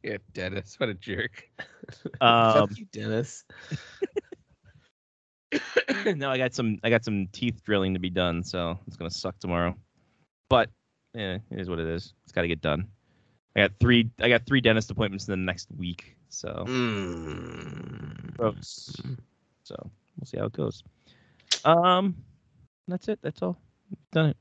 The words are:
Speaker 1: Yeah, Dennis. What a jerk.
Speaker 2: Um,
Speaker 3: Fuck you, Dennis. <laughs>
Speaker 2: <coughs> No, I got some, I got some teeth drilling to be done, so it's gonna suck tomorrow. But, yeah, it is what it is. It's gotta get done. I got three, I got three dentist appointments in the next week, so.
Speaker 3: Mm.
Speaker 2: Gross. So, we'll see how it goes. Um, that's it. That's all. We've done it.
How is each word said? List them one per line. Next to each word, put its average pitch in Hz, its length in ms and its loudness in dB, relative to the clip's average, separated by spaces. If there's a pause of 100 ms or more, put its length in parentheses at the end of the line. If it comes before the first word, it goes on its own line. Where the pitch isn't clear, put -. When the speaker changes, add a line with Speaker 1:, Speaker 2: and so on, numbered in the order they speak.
Speaker 1:
Yeah, 107 120 -6 (160)
Dennis. 95 480 -8
What 123 80 0
a 104 60 -4
jerk. 95 540 -8 (720)
Speaker 2:
Um, 113 480 6
Speaker 3:
Fuck 104 100 -8
you, 208 140 -14
Dennis. 110 560 -6
<laughs> - 60 -20 (2000)
Speaker 2:
<coughs> 220 640 0
No, 139 140 -2
I 131 80 2
got 127 160 0
some, 110 280 0
I 113 80 2
got 113 140 4
some 101 280 0
teeth 117 320 -2
drilling 95 300 2
to 90 60 0
be 92 100 -2
done, 87 320 0
so 85 440 -4
it's - 100 -16
gonna 82 140 -8
suck - 280 -8
tomorrow. 87 380 0 (720)
But, 120 220 4 (440)
yeah, 98 240 -4 (120)
it 107 100 -8
is 90 100 -6
what 82 80 -2
it 82 80 -2
is. 82 280 -6 (100)
It's - 80 -20
gotta 87 160 0
get 82 120 -2
done. 78 280 0 (680)
I 104 60 4
got 98 180 6
three, 120 400 6
I 113 100 2
got 120 180 4
three 135 140 4
dentist 113 300 4
appointments 98 380 -4
in 104 40 -2
the 95 40 -2
next 90 400 -4
week, 87 400 -10 (140)
so. 85 360 -10
Speaker 3:
Mm. 82 1700 -6
Speaker 2:
Gross. - 600 -6 (680)
So, - 140 -16 (420)
we'll - 80 -12
see - 120 -10
how 107 80 -2
it 107 60 -4
goes. - 300 -6 (800)
Um, 180 520 6 (720)
that's 180 200 -8
it. 214 140 -4
That's - 200 -6
all. 180 160 -4 (320)
We've 190 80 -14 (120)
done 160 200 4
it. - 100 -4